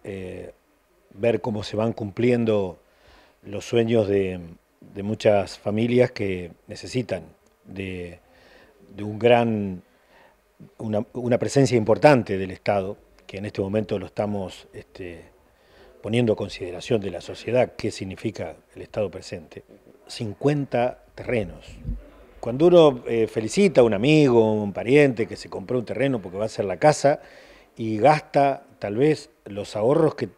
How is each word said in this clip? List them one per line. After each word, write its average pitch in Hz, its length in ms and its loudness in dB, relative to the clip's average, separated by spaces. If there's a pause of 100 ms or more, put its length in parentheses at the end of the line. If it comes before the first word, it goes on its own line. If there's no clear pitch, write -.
eh, 92 480 -12 (600)
ver 110 260 0
cómo 107 240 -6
se - 140 -6
van 113 160 0
cumpliendo 110 840 0 (640)
los 98 220 -10
sueños 117 440 2
de, 95 300 0 (420)
de 98 220 -12
muchas 104 540 0
familias 120 540 2
que 92 400 -6 (160)
necesitan 98 560 -8 (400)
de, 92 560 -12 (760)
de 101 100 -12
un 107 140 -10
gran, 107 640 2 (960)
una, 110 360 -4
una 120 240 -2
presencia 127 400 2
importante 110 600 4
del 95 140 -6
Estado, 101 460 -2 (280)
que - 120 -14
en 98 80 -8
este - 160 -6
momento 104 360 -2
lo 92 100 -8
estamos, 104 680 -8
este, 87 480 -18 (800)
poniendo 113 320 0
a - 20 2
consideración 95 640 -6
de 98 120 -6
la 87 100 -10
sociedad 117 560 -4
qué 107 140 -6
significa 92 680 -10 (180)
el 95 60 -16
Estado 101 280 -6
presente. 87 540 -16 (420)
Cincuenta 127 1000 -4 (100)
terrenos. 107 500 -6 (760)
Cuando 131 260 2
uno, 156 400 8
eh, 113 200 0
felicita 135 520 2
a 127 60 10
un 113 80 2
amigo, 120 580 6
un 104 220 -2
pariente 123 540 2
que 98 100 -12
se - 120 -18
compró 98 300 -4
un 110 60 -8
terreno 120 360 -4
porque 90 160 -12
va 104 60 -2
a 131 40 -4
hacer 110 180 -6
la 95 120 -4
casa 147 440 4 (560)
y 110 200 -4
gasta 139 680 2 (140)
tal 104 180 -4
vez 143 320 0 (160)
los 101 300 -10
ahorros 139 400 2
que 101 220 -6